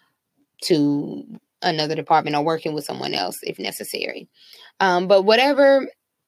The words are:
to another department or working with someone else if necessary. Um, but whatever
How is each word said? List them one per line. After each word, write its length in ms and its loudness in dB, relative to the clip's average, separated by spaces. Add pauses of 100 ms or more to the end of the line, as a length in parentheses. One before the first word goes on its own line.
(640)
to 600 -2 (380)
another 320 -2
department 420 0
or 60 0
working 320 -4
with 100 -8
someone 300 -8
else 280 -6
if 160 -10
necessary. 680 -10 (520)
Um, 280 2
but 140 6
whatever 640 4 (420)